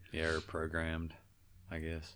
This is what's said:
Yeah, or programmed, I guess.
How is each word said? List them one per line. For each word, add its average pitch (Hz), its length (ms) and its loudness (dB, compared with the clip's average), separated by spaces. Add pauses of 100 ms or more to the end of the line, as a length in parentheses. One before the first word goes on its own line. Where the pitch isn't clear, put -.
(120)
Yeah, 80 220 4
or 80 60 4
programmed, 82 760 0 (560)
I 82 80 -4
guess. 80 380 -4